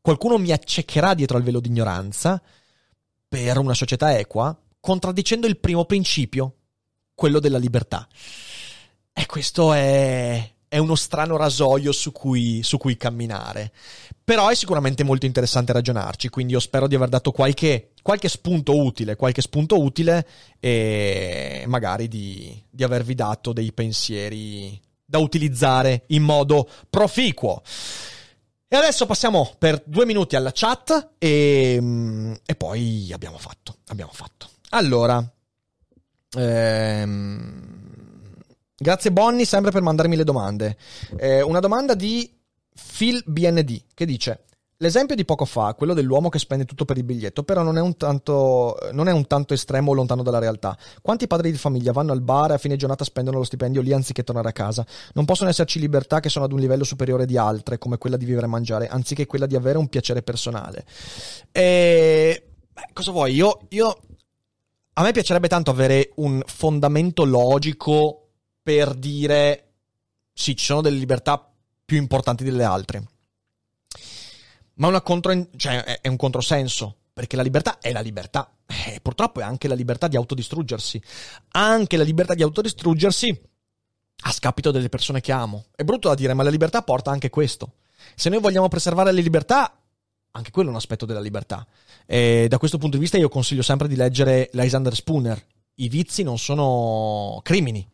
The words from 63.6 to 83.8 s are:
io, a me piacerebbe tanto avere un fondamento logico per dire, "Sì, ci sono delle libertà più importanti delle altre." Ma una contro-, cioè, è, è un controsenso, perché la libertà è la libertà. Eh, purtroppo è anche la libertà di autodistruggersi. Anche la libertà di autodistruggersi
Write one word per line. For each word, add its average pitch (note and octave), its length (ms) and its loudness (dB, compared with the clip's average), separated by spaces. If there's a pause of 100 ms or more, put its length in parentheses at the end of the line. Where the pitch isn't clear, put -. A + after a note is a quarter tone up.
io, G#3+ 300 0 (920)
a D#3+ 100 0
me G#3+ 100 4
piacerebbe F3 360 2
tanto E3 220 2
avere C3 460 4
un C#3 280 0
fondamento D#3 800 2
logico C#3+ 1000 2 (400)
per D3 280 4
dire, C#3+ 800 0 (580)
"Sì, - 240 -4
ci - 80 -4
sono C#3+ 160 0
delle D3+ 180 2
libertà C3 500 -2 (360)
più D#3 140 0
importanti B2+ 440 0
delle B2+ 220 0
altre." G2+ 420 -4 (1700)
Ma D#3 140 0
una F#3 140 2
contro-, F3 520 0
cioè, B2 300 -4
è, A#2+ 160 -6
è - 80 -4
un B2+ 80 0
controsenso, B2 800 -2 (160)
perché B2 240 -8
la C3 60 0
libertà C3 360 0
è A#2+ 140 -6
la A#2 80 -4
libertà. A2 500 -8 (160)
Eh, - 340 -10
purtroppo G3+ 380 -2
è A2+ 60 -6
anche B2+ 240 -4
la C3 80 0
libertà B2 320 -2
di C#3+ 80 0
autodistruggersi. A#2+ 840 -6 (520)
Anche G#3 440 2
la D#3+ 60 4
libertà D#3+ 320 2
di E3 80 2
autodistruggersi F3 1000 0 (840)